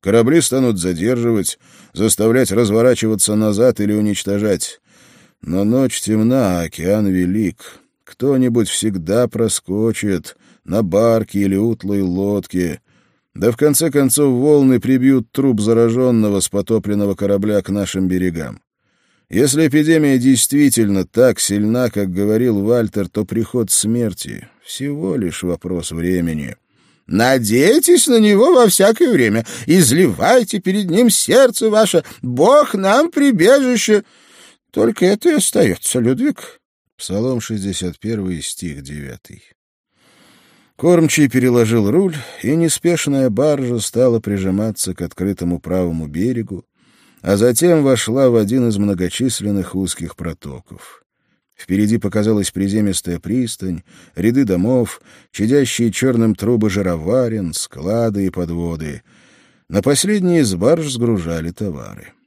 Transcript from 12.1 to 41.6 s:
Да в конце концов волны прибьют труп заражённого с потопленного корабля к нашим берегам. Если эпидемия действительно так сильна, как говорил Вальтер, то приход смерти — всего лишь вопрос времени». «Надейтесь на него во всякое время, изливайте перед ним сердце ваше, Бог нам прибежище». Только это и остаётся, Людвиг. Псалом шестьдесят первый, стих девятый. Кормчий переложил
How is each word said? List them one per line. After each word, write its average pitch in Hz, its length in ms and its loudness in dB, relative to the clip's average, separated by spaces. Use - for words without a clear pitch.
Да 113 140 2
в 113 60 -8
конце 151 340 2
концов 139 420 2
волны 135 460 4
прибьют 131 520 2
труп 131 300 0
заражённого 113 800 2
с - 100 -4
потопленного 101 640 -2
корабля 101 480 0
к - 80 -12
нашим 95 380 -2
берегам. 85 540 -4
Если 143 380 2
эпидемия 151 500 2
действительно 123 880 2
так 120 340 2
сильна, 107 520 -2
как 98 180 -4
говорил 104 540 0
Вальтер, 107 460 0
то 107 160 -4
приход 110 440 -4
смерти — 110 760 -4
всего 147 500 -6
лишь 92 280 -4
вопрос 87 480 -6
времени». 82 640 -4
«Надейтесь 131 1000 2
на 240 120 4
него 214 340 4
во 247 140 6
всякое 220 460 2
время, 113 320 2
изливайте 170 960 2
перед 190 300 -4
ним 220 200 4
сердце 240 600 2
ваше, 208 340 2
Бог 175 520 4
нам 220 380 2
прибежище». 247 920 2
Только 214 340 0
это 208 240 2
и 330 60 2
остаётся, - 640 0
Людвиг. 135 600 -2
Псалом 117 420 -4
шестьдесят 95 600 -8
первый, 95 420 -6
стих 71 400 -12
девятый. 69 600 -16
Кормчий 160 500 2
переложил 117 600 2